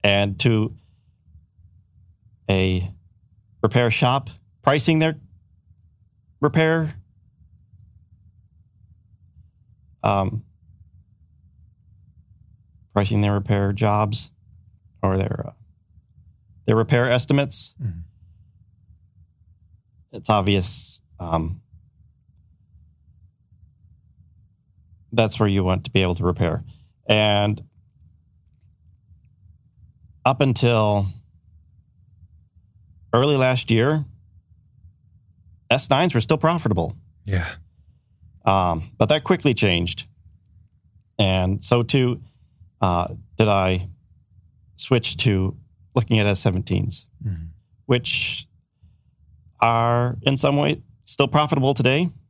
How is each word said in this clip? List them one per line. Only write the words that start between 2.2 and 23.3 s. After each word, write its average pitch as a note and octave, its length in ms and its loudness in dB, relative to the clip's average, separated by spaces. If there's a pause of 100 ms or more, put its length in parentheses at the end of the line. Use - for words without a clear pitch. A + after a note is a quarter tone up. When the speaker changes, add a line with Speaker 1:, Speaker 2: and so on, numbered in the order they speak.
Speaker 1:
a F#2 400 -2 (720)
repair A#2+ 280 2
shop C3 380 0 (320)
pricing D3+ 380 2
their D#3+ 180 0 (1200)
repair, D#3+ 540 2 (3000)
um, G2+ 420 -2 (2500)
pricing G#2 280 0
their G2+ 120 2
repair G2+ 400 0
jobs G#2 580 0 (720)
or F#2+ 140 0
their, - 320 -4
uh, - 40 -16 (1120)
their A2 100 2
repair A#2+ 340 2
estimates, C3+ 720 0
Speaker 2:
Mm-hmm. E2+ 180 -8 (2000)
Speaker 1:
it's - 180 -10
obvious, G2 680 0 (180)
um, E2 440 -4 (3500)